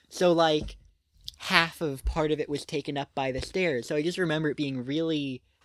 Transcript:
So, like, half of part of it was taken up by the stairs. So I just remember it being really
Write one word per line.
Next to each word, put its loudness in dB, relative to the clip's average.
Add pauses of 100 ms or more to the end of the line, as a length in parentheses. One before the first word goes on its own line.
So, 4
like, 2 (600)
half 2
of -2
part 0
of 0
it -6
was -4
taken -4
up -6
by -2
the -4
stairs. -2
So -2
I 2
just -2
remember 0
it -4
being -4
really -2 (220)